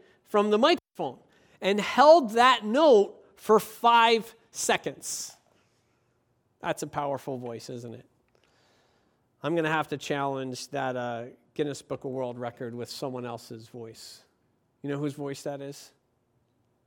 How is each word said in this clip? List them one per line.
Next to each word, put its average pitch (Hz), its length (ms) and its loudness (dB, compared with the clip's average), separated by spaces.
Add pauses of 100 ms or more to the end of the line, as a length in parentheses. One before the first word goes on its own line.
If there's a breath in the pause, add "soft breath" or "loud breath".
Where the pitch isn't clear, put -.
(280 soft breath)
from 208 240 0
the 208 80 4
microphone 202 580 -2 (440 soft breath)
and 202 180 0
held 262 540 6
that 233 320 4
note 226 500 6 (200 soft breath)
for 214 240 4
five 233 760 2 (160)
seconds. - 840 -6 (1300)
That's 165 220 -6
a 151 40 -8
powerful 139 520 -6
voice, 120 320 -12
isn't 120 240 -14
it? 113 100 -20 (1400)
I'm 151 140 -4
gonna 156 160 -2
have 156 160 -2
to 147 100 -8
challenge 139 720 -6
that, 131 280 -6
uh, 120 280 -8 (320)
Guinness 147 260 -6
Book - 220 -12
of 139 80 -8
World 123 260 -8
Record 120 380 -10
with 120 140 -12
someone 127 360 -10
else's 117 440 -14
voice. 113 520 -20 (640)
You 139 80 -8
know 143 60 -4
whose 143 160 -6
voice 143 300 -12
that 143 180 -10
is? 139 300 -18 (960)